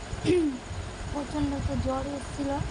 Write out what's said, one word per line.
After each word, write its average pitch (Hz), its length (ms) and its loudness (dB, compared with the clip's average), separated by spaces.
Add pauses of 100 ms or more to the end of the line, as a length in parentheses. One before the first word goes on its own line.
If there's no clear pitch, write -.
(520)
<clears throat> - 640 -6
প্রচণ্ড 285 380 0 (160)
তো 285 80 2
জ্বর 262 320 2
এসেছিলো। 277 480 -2 (160)